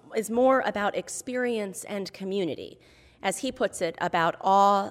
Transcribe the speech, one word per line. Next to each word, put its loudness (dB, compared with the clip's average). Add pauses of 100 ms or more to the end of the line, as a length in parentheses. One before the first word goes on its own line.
(140)
is -4
more 4
about -2
experience -6
and -8
community, -6 (440)
as -2
he -4
puts -4
it, -4
about 0
awe, 6